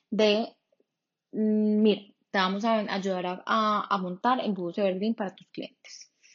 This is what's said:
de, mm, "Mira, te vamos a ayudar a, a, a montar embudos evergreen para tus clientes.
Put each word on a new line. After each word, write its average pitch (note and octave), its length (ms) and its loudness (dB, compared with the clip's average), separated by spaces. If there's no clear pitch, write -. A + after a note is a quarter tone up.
de, G#3+ 380 2
mm, G#3+ 520 2
"Mira, G3+ 200 4
te G#3 80 0
vamos G3 240 -2
a A3+ 160 2
ayudar F#3 340 -2
a, F3+ 200 -6
a, G#3+ 420 0
a G3 100 0
montar F#3+ 460 0
embudos F3+ 340 -4
evergreen G3+ 360 0
para F#3+ 220 -6
tus - 160 -20
clientes. - 580 -16